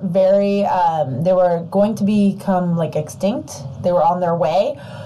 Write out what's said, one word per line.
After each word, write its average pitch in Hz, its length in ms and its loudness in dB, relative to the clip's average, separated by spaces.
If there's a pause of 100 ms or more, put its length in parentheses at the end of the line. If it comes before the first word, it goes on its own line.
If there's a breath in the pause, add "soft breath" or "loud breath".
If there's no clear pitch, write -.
very, 196 600 2
um, 160 600 0
they 185 80 4
were 175 380 2
going 202 260 2
to 196 80 -2
become, 190 720 0
like, 160 180 -4
extinct. 202 680 -4 (200)
They 180 80 0
were 151 140 2
on 175 160 2
their 170 160 0
way. 180 420 0 (280 loud breath)